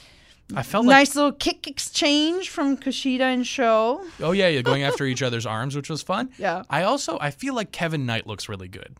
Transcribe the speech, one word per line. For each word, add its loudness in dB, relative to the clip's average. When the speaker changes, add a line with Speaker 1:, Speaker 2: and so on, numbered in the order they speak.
Speaker 1:
I -2
felt 0
Speaker 2:
nice 8
Speaker 1:
like -4
Speaker 2:
little 4
kick -4
exchange 0
from 0
Kushida -2
and 0
Sho. 2
Speaker 1:
Oh, 0
yeah, 4
yeah, 2
going 2
after 0
each -2
other's -2
arms, -4
which -8
was -6
fun. -4
Speaker 2:
Yeah. -4
Speaker 1:
I 0
also, -2
I -2
feel -6
like -6
Kevin -2
Knight -4
looks -10
really -10
good. -18